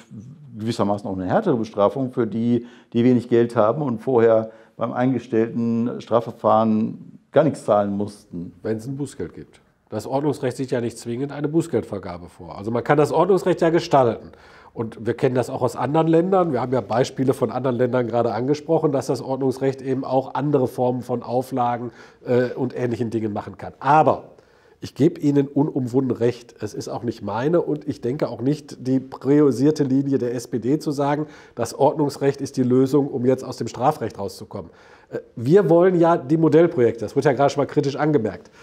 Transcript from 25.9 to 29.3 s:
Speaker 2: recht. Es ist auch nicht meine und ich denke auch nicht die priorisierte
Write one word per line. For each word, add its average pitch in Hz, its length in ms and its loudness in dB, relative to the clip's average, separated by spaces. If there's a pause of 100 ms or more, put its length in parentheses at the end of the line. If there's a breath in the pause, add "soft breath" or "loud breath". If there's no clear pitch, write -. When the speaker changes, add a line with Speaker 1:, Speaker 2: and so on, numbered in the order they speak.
Speaker 2:
recht. 117 500 -2
Es 107 140 -8
ist 143 140 -8
auch 131 140 -8
nicht 120 200 -6
meine 123 400 0
und 151 260 -6
ich - 140 -8
denke 127 260 -2
auch 117 140 -10
nicht 135 440 -4
die 131 140 0
priorisierte 143 840 2